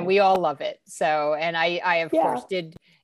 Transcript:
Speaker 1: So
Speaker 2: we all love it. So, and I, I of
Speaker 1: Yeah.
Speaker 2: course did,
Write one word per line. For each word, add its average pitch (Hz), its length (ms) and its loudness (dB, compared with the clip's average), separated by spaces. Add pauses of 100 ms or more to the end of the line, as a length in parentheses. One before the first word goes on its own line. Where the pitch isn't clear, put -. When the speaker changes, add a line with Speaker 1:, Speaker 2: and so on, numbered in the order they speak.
Speaker 1:
So - 20 -6
Speaker 2:
we 190 160 2
all 190 180 4
love 156 240 -2
it. - 260 -8
So, 151 480 -2
and 165 220 -4
I, 170 260 0
I 180 140 4
of 165 160 -2
Speaker 1:
Yeah. 320 100 4
Speaker 2:
course 247 260 -2
did, 170 260 -6 (280)